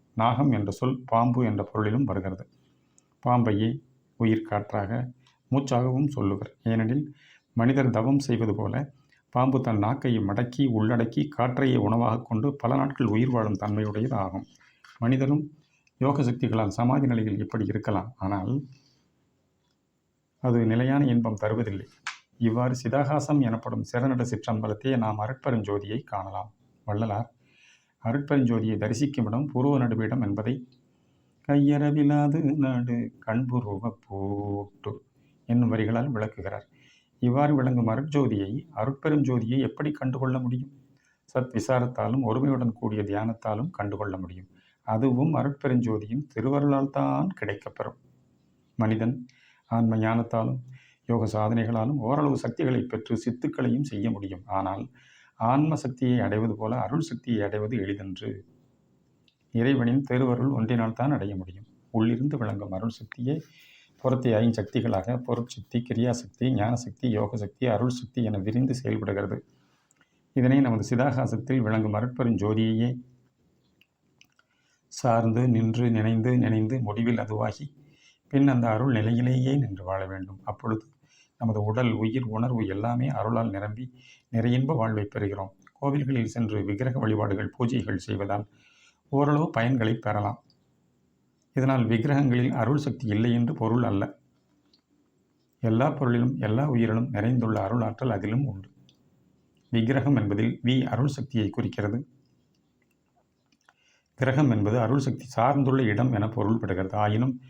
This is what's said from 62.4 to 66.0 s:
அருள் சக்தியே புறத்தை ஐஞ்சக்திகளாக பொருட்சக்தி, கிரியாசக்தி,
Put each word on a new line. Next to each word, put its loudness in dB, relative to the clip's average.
அருள் -4
சக்தியே -6
புறத்தை 2
ஐஞ்சக்திகளாக 0
பொருட்சக்தி, -6
கிரியாசக்தி, -2